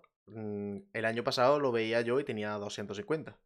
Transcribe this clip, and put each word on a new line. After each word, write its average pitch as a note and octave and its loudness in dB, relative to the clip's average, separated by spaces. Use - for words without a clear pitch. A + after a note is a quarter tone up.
Mm, G2+ -6
el A2+ 0
año A2+ 0
pasado C3+ 4
lo C3 2
veía A2+ 2
yo A#2+ 2
y - 0
tenía G#2+ -4
doscientos G#2 -6
cincuenta. G#2+ -6